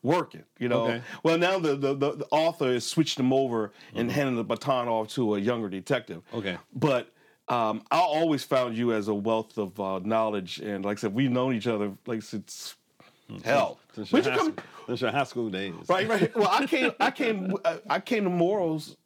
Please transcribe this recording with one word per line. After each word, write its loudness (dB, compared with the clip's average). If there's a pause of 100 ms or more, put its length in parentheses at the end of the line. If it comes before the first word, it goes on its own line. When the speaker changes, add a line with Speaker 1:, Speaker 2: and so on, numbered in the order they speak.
Speaker 1:
working, 0 (160)
you -2
know? 2
Speaker 2:
Okay. -2 (220)
Speaker 1:
Well, 4
now 2
the, 2
the, 0
the, 0
the -8
author 2
has -2
switched 0
him 4
over 0 (240)
and 0
Speaker 2:
Mm-hmm. -2
Speaker 1:
handed 2
the -2
baton -2
off 0
to 0
a 0
younger -2
detective. -4 (120)
Speaker 2:
Okay. -4 (180)
Speaker 1:
But, 0 (360)
um, 0
I 4
always 2
found 0
you 2
as 0
a 0
wealth 0
of, -4
uh, -2
knowledge, -2
and -6
like -2
I -10
said, -2
we've 2
known 2
each -2
other, 0 (140)
like, -6
since -12 (540)
Speaker 2:
Mm-hmm. -10
Speaker 1:
hell. 2 (160)
Speaker 2:
Since -8
Speaker 1:
Where'd 4
Speaker 2:
your 2
Speaker 1:
you 2
Speaker 2:
high 2
Speaker 1:
come -4
Speaker 2:
sc-, -18
since -4
your 2
high 0
school -4
days. -6 (140)
Speaker 1:
Right, 2
right. 2
Well, 4
I 2
came, 2
I 4
came, -2
I, 0 (100)
I 2
came 0
to 2
Morals 0